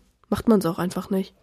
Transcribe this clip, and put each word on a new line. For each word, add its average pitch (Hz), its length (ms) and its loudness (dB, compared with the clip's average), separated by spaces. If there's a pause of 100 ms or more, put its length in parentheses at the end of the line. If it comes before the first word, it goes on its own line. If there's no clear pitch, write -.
(280)
macht - 180 -2
man's 202 200 4
auch 165 120 -2
einfach 180 300 -6
nicht. 190 240 -4 (100)